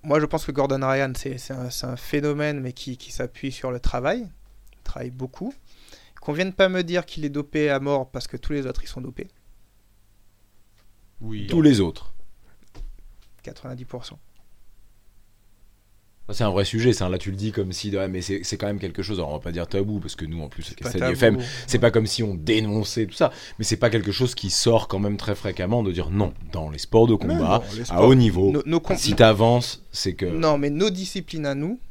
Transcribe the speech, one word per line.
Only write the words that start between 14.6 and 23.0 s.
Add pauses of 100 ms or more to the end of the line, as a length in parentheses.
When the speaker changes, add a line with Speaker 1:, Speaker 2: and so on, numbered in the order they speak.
Speaker 3:
Ça,
c'est
un
vrai
sujet,
ça.
Là,
tu
le
dis
comme
si,
ouais,
mais
c'est,
c'est
quand
même
quelque
chose.
Alors,
on
va
pas
dire
tabou,
parce
que
nous,
en
plus,
Speaker 1:
C'est
Speaker 3:
c'est
Speaker 1:
pas
Speaker 3:
Castagne
Speaker 1:
tabou.
Speaker 3:
F
M, (200)
c'est
pas
comme
si
on
dénonçait